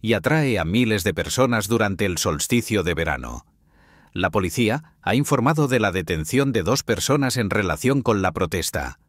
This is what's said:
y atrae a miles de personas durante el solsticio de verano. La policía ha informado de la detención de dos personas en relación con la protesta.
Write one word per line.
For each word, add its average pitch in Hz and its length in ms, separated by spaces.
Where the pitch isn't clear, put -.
y 110 120
atrae 127 440
a 85 60
miles 107 400
de 92 100
personas 113 540
durante 107 360
el 90 140
solsticio 104 640
de 85 120
verano. 65 520
La 90 180
policía 107 720
ha 98 120
informado 143 540
de 123 100
la 104 140
detención 92 580
de 110 140
dos 113 180
personas 131 540
en 107 140
relación 104 520
con 107 200
la 92 100
protesta. 80 680